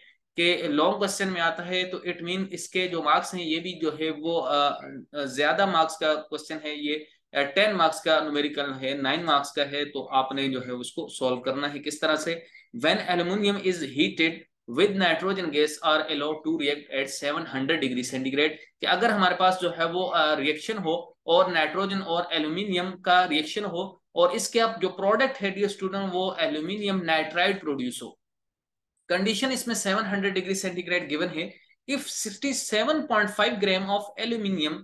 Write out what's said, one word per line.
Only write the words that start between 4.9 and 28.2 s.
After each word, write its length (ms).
ज्यादा 500
marks 300
का 180
question 500
है, 220
ये, 200
अ, 80
ten 300
marks 280
का 200
numerical 520
है, 300
nine 220
marks 260
का 120
है, 220
तो 180
आपने 460
जो 120
है 120
उसको 360
solve 280
करना 320
है। 100
किस 220
तरह 160
से? 420
When 200
aluminum 600
is 200
heated 560
with 220
nitrogen 540
gas 280
are 200
allowed 400
to 100
react 400
at 240
seven 240
hundred 340
degree 260
centigrade, 480
कि 60
अगर 240
हमारे 240
पास 280
जो 80
है 160
वो, 160
अ, 320
रिएक्शन 440
हो 480
और 260
नाइट्रोजन 460
और 340
एल्यूमिनियम 600
का 320
रिएक्शन 400
हो 380
और 180
इसके 280
अब 220
जो 60
प्रोडक्ट 520
है 100
डियर 180
स्टूडेंट 440
वो 280
एल्यूमिनियम 640
नाइट्राइड 560
प्रोड्यूस 420
हो, 160